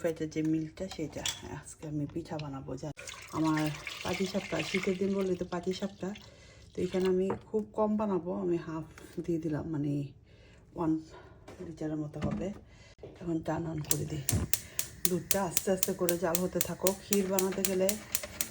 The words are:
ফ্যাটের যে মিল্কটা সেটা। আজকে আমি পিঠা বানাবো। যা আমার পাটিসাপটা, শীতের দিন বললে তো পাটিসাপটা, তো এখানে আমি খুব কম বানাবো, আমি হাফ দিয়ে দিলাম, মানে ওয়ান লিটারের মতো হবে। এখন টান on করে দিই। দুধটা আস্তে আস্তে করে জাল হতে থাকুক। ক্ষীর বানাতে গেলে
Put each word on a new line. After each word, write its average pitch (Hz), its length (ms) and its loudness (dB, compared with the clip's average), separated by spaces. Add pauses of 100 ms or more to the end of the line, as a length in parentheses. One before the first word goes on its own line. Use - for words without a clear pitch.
ফ্যাটের 160 340 0
যে 160 60 2 (100)
মিল্কটা 160 340 -2 (100)
সেটা। 147 280 -6 (360)
আজকে - 320 -14
আমি 147 220 -2
পিঠা 170 300 -6
বানাবো। 139 280 -8 (100)
যা 156 80 -6 (480)
আমার 156 240 4 (440)
পাটিসাপটা, 185 500 -2 (140)
শীতের 185 320 2
দিন 196 160 2
বললে 190 240 2
তো 185 120 -4
পাটিসাপটা, 185 560 -4 (600)
তো - 140 -12
এখানে 185 280 2
আমি 185 140 4 (220)
খুব 214 140 0 (140)
কম 214 140 4 (100)
বানাবো, 185 300 0 (120)
আমি 175 220 4
হাফ 160 200 -4 (400)
দিয়ে 165 200 2
দিলাম, 151 280 -2
মানে 147 180 0 (840)
ওয়ান 165 160 2 (760)
লিটারের 156 380 -4
মতো 151 220 -8
হবে। 208 220 -2 (720)
এখন 170 160 0 (100)
টান 165 140 0 (100)
on 156 80 -4 (100)
করে 151 220 6
দিই। 147 120 -4 (840)
দুধটা 180 300 2 (100)
আস্তে - 260 0
আস্তে 185 160 2 (100)
করে 175 220 6
জাল 170 200 6
হতে 180 160 0 (100)
থাকুক। 185 260 6 (100)
ক্ষীর 202 280 4
বানাতে 190 360 4
গেলে 185 180 4 (640)